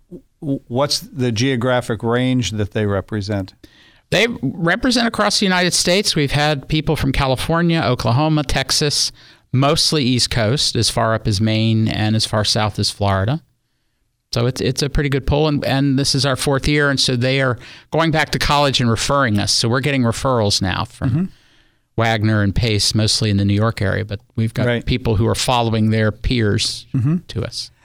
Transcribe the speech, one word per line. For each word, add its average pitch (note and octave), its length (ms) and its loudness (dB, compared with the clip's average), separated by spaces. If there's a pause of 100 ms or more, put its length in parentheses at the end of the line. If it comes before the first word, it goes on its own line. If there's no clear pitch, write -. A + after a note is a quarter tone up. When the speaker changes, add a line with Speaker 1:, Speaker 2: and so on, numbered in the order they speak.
(380)
Speaker 1:
what's C#3 640 -4
the B2 320 -4
geographic B2 720 0
range B2 480 0
that G#2 180 -4
they G#2+ 160 -2
represent? G2+ 680 -4 (560)
Speaker 2:
They G#3 180 2 (140)
represent A3+ 680 0
across G#3 320 0
the G#3 60 2
United F3+ 280 2
States. F#3+ 400 0
We've C#3+ 160 0
had D3 380 0
people D#3 260 0
from C3+ 180 0
California, D#3+ 720 0
Oklahoma, C#3 600 2
Texas, - 680 -2 (420)
mostly C#3+ 520 2
East B2 260 0
Coast, A#2+ 460 0
as A#2 140 0
far A2+ 240 0
up A2 120 -4
as G#2 140 0
Maine A2 480 2
and G#2+ 260 0
as A2 120 0
far G#2+ 180 -2
south G#2+ 340 -2
as G#2+ 120 0
Florida. G2+ 520 0 (880)
So A#2 140 0
it's, B2+ 140 -4
it's C3+ 220 0
a C#3 80 -2
pretty D3 180 0
good C3 180 -2
pull, D3+ 220 2
and, D3 160 0
and C3+ 340 2
this C#3 160 0
is C#3 120 2
our C3 100 0
fourth C3+ 320 0
year, D3 220 2
and C3+ 100 0
so C3 160 0
they C3 240 2
are B2+ 180 0 (320)
going D#3+ 200 2
back D3+ 200 0
to D3 80 -4
college C#3+ 420 2
and A#2+ 100 2
referring A#2+ 480 0
us. G2 140 -2
So - 160 0
we're B2 120 0
getting C3+ 220 0
referrals A#2 600 0
now F2+ 220 -2
from - 260 -4
Speaker 1:
Mm-hmm. D#3+ 140 0 (720)
Speaker 2:
Wagner A2 460 2
and G2 120 0
Pace, G#2+ 400 0
mostly A2 340 0
in G2+ 100 2
the G2+ 60 2
New G2+ 100 2
York A2 280 0
area, G2 220 -2
but G#2 160 -10 (160)
we've A2+ 180 -2
got B2+ 120 -2
Speaker 1:
Right. A#2+ 200 -2
Speaker 2:
people A#2+ 300 0
who A2 100 2
are G#2 80 2
following A2+ 560 0
their A2 220 0
peers G#2+ 840 -2
Speaker 1:
Mm-hmm. C#3 220 0 (120)
Speaker 2:
to A2+ 160 -6
us. - 280 -12 (120)